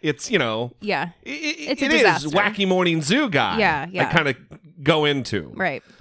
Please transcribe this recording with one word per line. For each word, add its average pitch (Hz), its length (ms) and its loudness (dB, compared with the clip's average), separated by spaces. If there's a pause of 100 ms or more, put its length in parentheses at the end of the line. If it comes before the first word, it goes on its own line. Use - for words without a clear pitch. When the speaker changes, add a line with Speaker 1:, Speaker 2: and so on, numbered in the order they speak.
Speaker 1:
it's, 156 300 -4
you 196 80 2
know. 120 420 -2
Speaker 2:
Yeah. 175 280 -4 (120)
Speaker 1:
It, - 80 -16
it, 302 440 -8
Speaker 2:
It's - 100 -4
a - 20 0
Speaker 1:
it 277 80 2
is 320 80 6
Speaker 2:
disaster. 156 280 2
Speaker 1:
wacky 202 380 0
morning 180 360 2
zoo 226 260 2
guy 113 300 0
Speaker 2:
Yeah, 160 280 2
Speaker 1:
I 175 40 -12
Speaker 2:
yeah. 175 200 -2
Speaker 1:
kinda 147 240 2 (460)
go 151 240 2
into. 113 500 -2
Speaker 2:
Right. 165 280 -4 (180)